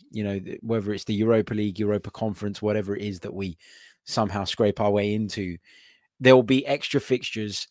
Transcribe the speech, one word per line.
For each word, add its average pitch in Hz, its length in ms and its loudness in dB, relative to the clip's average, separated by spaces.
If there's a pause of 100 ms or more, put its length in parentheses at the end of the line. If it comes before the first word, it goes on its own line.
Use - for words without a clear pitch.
(120)
you 107 100 -6
know, 101 160 -4
th-, 95 240 -10
whether 110 300 -2
it's 98 120 -6
the 110 100 -2
Europa 110 400 2
League, 104 260 -4
Europa 104 320 -2
Conference, 104 500 -6
whatever 104 320 -2
it 101 80 -6
is 101 180 -6
that - 140 -10
we 92 240 -6 (460)
somehow 101 400 0
scrape 104 360 0
our 104 120 4
way 104 220 2
into. 98 420 -4 (640)
There 127 160 10
will 127 80 10
be 131 240 2
extra 143 320 -2
fixtures, 110 720 -2